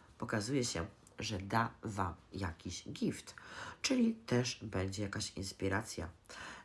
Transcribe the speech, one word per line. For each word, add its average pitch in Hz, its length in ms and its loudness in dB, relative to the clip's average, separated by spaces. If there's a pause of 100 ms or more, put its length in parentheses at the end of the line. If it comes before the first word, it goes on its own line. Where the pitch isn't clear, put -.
(180)
pokazuje 120 480 2
się, 85 200 0 (340)
że 104 200 0
da 113 320 2 (120)
wam 98 300 0 (200)
jakiś 90 560 -4
gift. - 460 -2 (460)
Czyli 240 320 6
też 123 480 2
będzie 98 420 0
jakaś 101 340 -2
inspiracja, 95 720 -2 (560)